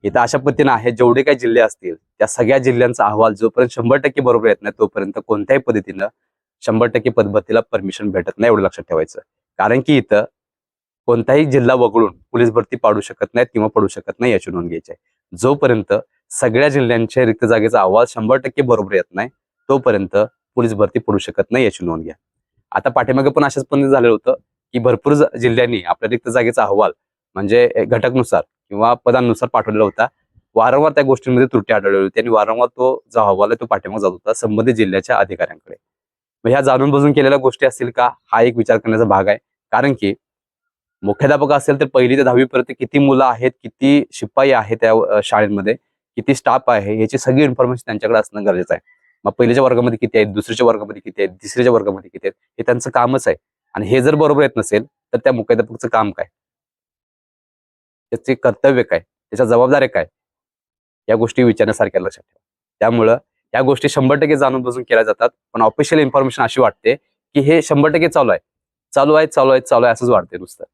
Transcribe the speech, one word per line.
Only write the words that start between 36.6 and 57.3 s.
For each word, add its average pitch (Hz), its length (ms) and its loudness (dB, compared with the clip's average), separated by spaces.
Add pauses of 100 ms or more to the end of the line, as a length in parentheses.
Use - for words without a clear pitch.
जाणून 135 300 2
बुजून 143 220 2
केलेल्या 139 240 2
गोष्टी 131 280 -2
असतील 127 240 -2
का, 123 220 -2 (200)
हा 113 100 2
एक 120 160 2
विचार 113 200 0
करण्याचा 113 280 0
भाग 98 220 0
आहे. 104 100 0 (340)
कारण 131 280 0
की 101 160 -2 (840)
मुख्याध्यापक 139 500 0
असेल 139 280 0
तर 151 60 0
पहिली 127 320 2
ते 139 60 2
दहावी 127 220 4
पर्यंत 123 340 -4
किती 139 200 -2
मुलं 135 260 4
आहेत, 123 260 -2 (120)
किती 139 480 2
शिपाई 135 400 0
आहेत 110 300 0
त्या, 110 360 2
अ, - 60 4
शाळेमध्ये, 104 500 0 (420)
किती 127 200 -2
स्टाफ 131 320 0
आहे, 110 340 0
याची 117 160 -2
सगळी 131 260 2
इन्फॉर्मेशन 127 420 -2
त्यांच्याकडे 110 340 0
असणं 104 260 -6
गरजेचं 90 280 -2
आहे. 82 80 -6 (420)
मग 101 80 -4
पहिलीच्या 123 320 2
वर्गामध्ये 120 380 0
किती 113 160 -2
आहेत, 107 100 2
दुसरीच्या 104 400 -2
वर्गामध्ये 104 380 -2
किती 101 180 -6
आहेत, 92 200 -6
तिसरीच्या 123 300 0
वर्गामध्ये 101 400 -2
किती 95 140 -8
आहेत, - 180 -10 (140)
हे 117 40 -6
त्यांचं 120 260 -2
कामच 123 380 0
आहे. 78 100 -2 (360)
आणि 98 140 -8
हे 127 140 2
जर 151 140 2
बरोबर 147 260 2
येत 139 160 2
नसेल 104 280 -2
तर - 320 -10
त्या 131 160 0
मुख्याध्यापकचं 113 540 -4
काम 110 240 0
काय, - 140 -10 (1900)